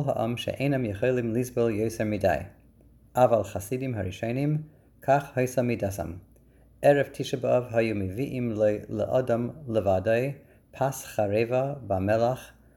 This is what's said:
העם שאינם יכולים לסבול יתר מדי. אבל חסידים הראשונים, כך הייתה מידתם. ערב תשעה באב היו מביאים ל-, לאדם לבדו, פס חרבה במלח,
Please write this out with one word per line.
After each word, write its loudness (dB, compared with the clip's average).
העם -2
שאינם -2
יכולים 0
לסבול 0
יתר -2
מדי. 2
אבל 6
חסידים -6
הראשונים, -2
כך 2
הייתה 2
מידתם. -2
ערב 6
תשעה -6
באב 2
היו 2
מביאים -4
ל-, 2
לאדם 0
לבדו, 2
פס -4
חרבה 0
במלח, 0